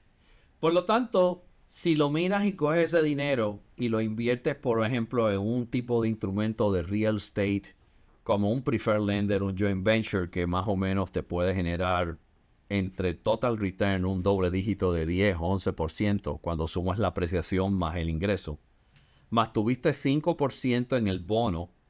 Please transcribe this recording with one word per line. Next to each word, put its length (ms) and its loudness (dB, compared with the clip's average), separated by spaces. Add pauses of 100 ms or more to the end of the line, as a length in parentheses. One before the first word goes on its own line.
(600)
Por 140 2
lo 120 4
tanto, 600 2 (220)
si 280 0
lo 140 4
miras 360 0
y 80 2
coges 400 2
ese 100 6
dinero 580 0 (140)
y 140 -2
lo 100 0
inviertes, 560 -2
por 300 0
ejemplo, 460 0
en 80 0
un 280 -2
tipo 340 0
de 80 2
instrumento 640 0
de 120 0
real 340 0
estate, 580 -2 (480)
como 280 2
un 100 0
preferred 400 0
lender, 420 0
un 140 -2
joint 260 0
venture, 460 0
que 180 -2
más 200 -2
o 100 0
menos 340 0
te 120 -2
puede 300 -2
generar 640 -2 (500)
entre 460 -2
total 440 -2
return 480 0
un 180 -2
doble 260 2
dígito 440 0
de 120 0
diez 320 2
o 40 -6
once 320 -2
por 180 -2
ciento 460 -2
cuando 300 -4
sumas 320 -4
la 100 0
apreciación 640 -2
más 240 -2
el 120 -2
ingreso, 500 -4 (720)
más 220 2
tuviste 420 0
cinco 440 0
por 160 0
ciento 420 -2
en 120 0
el 120 0
bono 500 -2 (200)